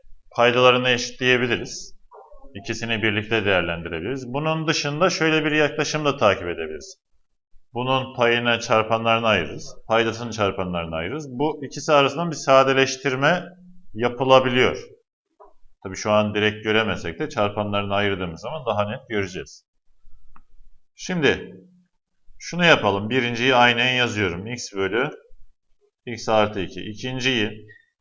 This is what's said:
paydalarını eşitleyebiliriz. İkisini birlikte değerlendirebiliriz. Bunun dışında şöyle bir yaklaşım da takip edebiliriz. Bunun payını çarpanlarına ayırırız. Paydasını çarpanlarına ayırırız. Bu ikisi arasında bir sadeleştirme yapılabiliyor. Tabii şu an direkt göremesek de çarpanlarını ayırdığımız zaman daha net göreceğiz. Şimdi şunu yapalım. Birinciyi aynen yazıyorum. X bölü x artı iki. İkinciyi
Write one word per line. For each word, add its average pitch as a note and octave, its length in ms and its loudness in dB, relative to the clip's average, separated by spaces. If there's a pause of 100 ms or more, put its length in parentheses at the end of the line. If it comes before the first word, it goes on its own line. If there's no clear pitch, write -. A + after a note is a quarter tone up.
(320)
paydalarını B2 580 4
eşitleyebiliriz. A#2+ 1040 0 (640)
İkisini A2 480 -4
birlikte G#2+ 420 0
değerlendirebiliriz. E2+ 800 -2
Bunun D#3 400 -2
dışında D#3 420 0
şöyle D#3+ 360 0
bir D3+ 60 0
yaklaşım D3+ 540 0
da C#3 120 0
takip F#2+ 300 2
edebiliriz. D#2 500 -8 (760)
Bunun B2+ 420 -2
payını A#2+ 440 2
çarpanlarına A2+ 680 2
ayırırız. E2+ 480 0 (120)
Paydasını A2+ 440 0
çarpanlarına F2+ 640 -2
ayırırız. A#2 340 -6
Bu C#3+ 360 -4
ikisi C#3+ 260 -6
arasında D3 400 2
bir D3 40 -6
sadeleştirme C3+ 1080 2 (480)
yapılabiliyor. B2 840 4 (1040)
Tabii F#2+ 120 -10
şu G#2+ 160 -2
an G#2 240 2
direkt G#2+ 280 0
göremesek G#2+ 560 0
de D#3 100 -4
çarpanlarını G#2 640 -2
ayırdığımız F#2 480 -2
zaman C#3 240 -10
daha G#2 240 -2
net C3+ 200 -12
göreceğiz. F#2 560 -6 (1300)
Şimdi - 580 0 (880)
şunu F3 260 -2
yapalım. G#2+ 440 4
Birinciyi A#2+ 460 2
aynen B2 380 4
yazıyorum. G#2 540 -2
X A#2+ 260 -12
bölü G2+ 380 0 (960)
x A#2 240 -8
artı G#2+ 300 2
iki. F2+ 220 -8
İkinciyi G#2+ 840 -4 (340)